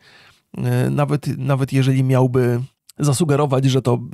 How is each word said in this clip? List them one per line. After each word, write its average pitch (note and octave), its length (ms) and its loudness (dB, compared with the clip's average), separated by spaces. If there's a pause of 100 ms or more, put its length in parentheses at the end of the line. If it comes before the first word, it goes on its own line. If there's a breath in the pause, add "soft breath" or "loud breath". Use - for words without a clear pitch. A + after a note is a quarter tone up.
(580 loud breath)
e, B2 320 0
nawet, C#3+ 360 -2 (120)
nawet C3+ 340 -2
jeżeli C3 320 2
miałby B2+ 560 2 (380)
zasugerować, C#3+ 680 0
że C3 180 2
to A#2+ 160 0 (160)